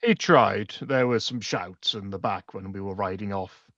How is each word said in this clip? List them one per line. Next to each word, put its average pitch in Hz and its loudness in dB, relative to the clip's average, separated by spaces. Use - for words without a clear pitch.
He 233 4
tried. 104 4
There 127 2
were 120 2
some 123 -6
shouts - -6
in 101 -6
the 98 -6
back 98 -6
when 95 -10
we 98 -8
were 98 -6
riding 98 -4
off. 95 -8